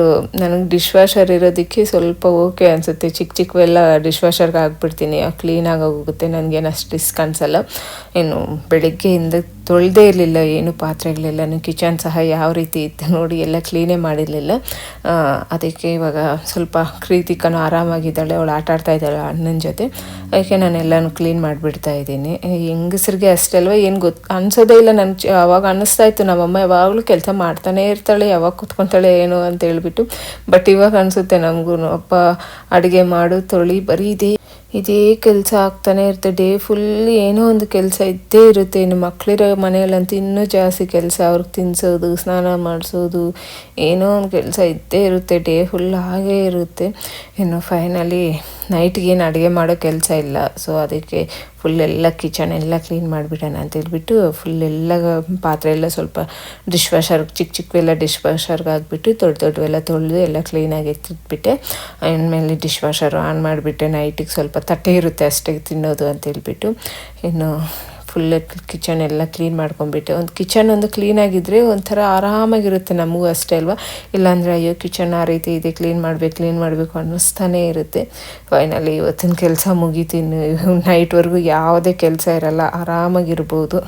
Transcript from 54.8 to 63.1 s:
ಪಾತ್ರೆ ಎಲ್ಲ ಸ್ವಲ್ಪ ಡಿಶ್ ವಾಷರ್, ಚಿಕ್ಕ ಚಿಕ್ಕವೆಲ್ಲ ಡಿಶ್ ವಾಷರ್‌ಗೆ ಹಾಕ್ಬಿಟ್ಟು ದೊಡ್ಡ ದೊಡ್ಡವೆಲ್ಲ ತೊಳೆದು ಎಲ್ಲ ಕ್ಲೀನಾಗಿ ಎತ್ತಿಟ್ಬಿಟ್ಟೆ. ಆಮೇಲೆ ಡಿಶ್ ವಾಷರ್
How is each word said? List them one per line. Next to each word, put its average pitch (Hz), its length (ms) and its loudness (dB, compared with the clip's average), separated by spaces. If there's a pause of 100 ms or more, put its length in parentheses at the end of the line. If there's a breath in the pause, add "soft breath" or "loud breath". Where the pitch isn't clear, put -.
ಪಾತ್ರೆ 156 300 -2
ಎಲ್ಲ 160 160 0
ಸ್ವಲ್ಪ 160 320 -6 (520 loud breath)
ಡಿಶ್ 170 220 0
ವಾಷರ್, 160 360 2
ಚಿಕ್ಕ - 240 -6
ಚಿಕ್ಕವೆಲ್ಲ 170 400 0
ಡಿಶ್ 156 320 -4
ವಾಷರ್‌ಗೆ 160 440 -4
ಹಾಕ್ಬಿಟ್ಟು 156 420 -2 (100)
ದೊಡ್ಡ 156 200 2
ದೊಡ್ಡವೆಲ್ಲ 156 380 0
ತೊಳೆದು 160 360 -2
ಎಲ್ಲ 165 260 0
ಕ್ಲೀನಾಗಿ 156 480 -4
ಎತ್ತಿಟ್ಬಿಟ್ಟೆ. 156 640 -6 (500 loud breath)
ಆಮೇಲೆ 160 540 0
ಡಿಶ್ 156 280 -6
ವಾಷರ್ 147 320 -2